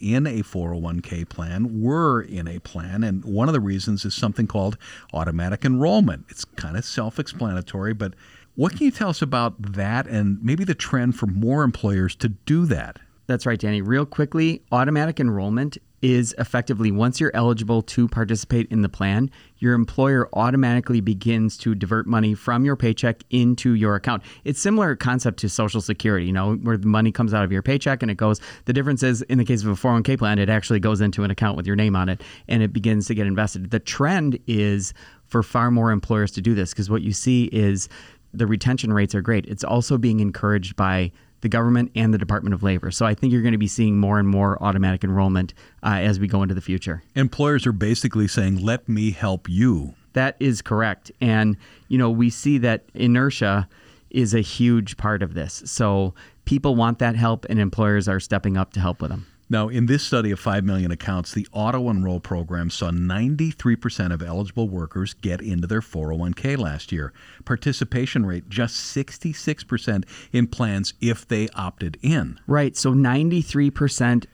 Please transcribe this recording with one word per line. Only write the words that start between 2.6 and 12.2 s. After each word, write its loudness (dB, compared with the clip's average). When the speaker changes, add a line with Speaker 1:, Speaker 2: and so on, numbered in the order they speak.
Speaker 1:
and -2
one 0
of 0
the 2
reasons -2
is -4
something -2
called -2
automatic -4
enrollment. 2
It's -16
kind -10
of -6
self-explanatory, -6
but -6
what 0
can 0
you 4
tell -2
us -4
about -2
that -2
and 0
maybe 0
the 0
trend 0
for -2
more 2
employers 0
to 0